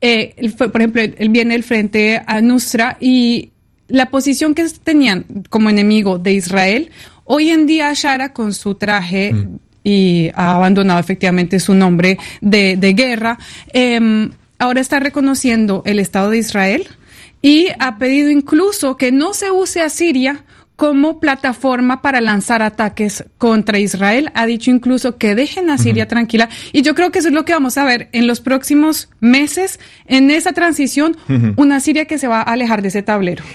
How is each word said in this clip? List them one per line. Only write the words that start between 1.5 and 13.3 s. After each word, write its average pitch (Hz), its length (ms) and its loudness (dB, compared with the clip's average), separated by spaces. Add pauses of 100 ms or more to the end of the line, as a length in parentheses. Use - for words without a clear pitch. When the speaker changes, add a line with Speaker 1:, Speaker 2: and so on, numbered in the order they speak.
Speaker 1:
del 233 100 -2
Frente 214 640 0
al-Nusra 240 720 0
y 247 500 0 (380)
la 262 180 2
posición 269 480 0
que 330 100 -2 (180)
tenían 269 420 0 (260)
como 220 180 2
enemigo 208 500 2
de 185 140 0
Israel, 196 580 0 (340)
hoy 302 260 0
en 320 160 2
día 302 240 0
Ashara 277 420 -4
con 214 220 -4
su 202 200 -6
traje 196 600 -2
Speaker 2:
Mm. 175 240 -4 (260)
Speaker 1:
y 185 500 2
ha 180 220 0
abandonado 185 440 2
efectivamente 180 600 -2
su 196 140 2
nombre 185 440 2 (220)
de, 196 360 2
de 190 180 2
guerra, 233 440 -2 (340)